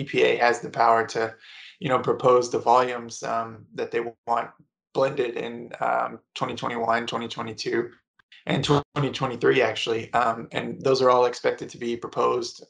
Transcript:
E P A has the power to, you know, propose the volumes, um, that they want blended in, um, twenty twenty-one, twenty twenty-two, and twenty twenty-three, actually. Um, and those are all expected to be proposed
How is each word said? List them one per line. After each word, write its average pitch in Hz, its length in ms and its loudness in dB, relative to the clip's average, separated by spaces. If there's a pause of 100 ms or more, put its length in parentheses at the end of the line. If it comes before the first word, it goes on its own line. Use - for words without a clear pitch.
E - 20 -4
P 131 200 0
A 123 140 4
has 120 240 2
the 110 100 -10
power 113 440 4
to, 117 80 -2 (560)
you 131 100 -6
know, 127 120 2
propose 123 500 4
the 123 80 0
volumes, 120 640 2
um, 113 420 -6 (100)
that 117 180 -6
they 117 100 -2 (240)
want 117 240 -2 (420)
blended 135 440 0
in, 120 340 -8 (100)
um, 120 380 -2 (160)
twenty 123 220 -4
twenty-one, 117 500 -2
twenty 117 220 -6
twenty-two, 117 600 -4 (560)
and 147 180 0
twenty 143 460 0
twenty-three, 131 520 2
actually. 113 520 -2
Um, 117 360 0
and 117 320 -6
those 131 200 2
are 127 80 6
all 123 160 6
expected 123 440 -4
to - 80 -18
be 120 180 -4
proposed 120 720 -4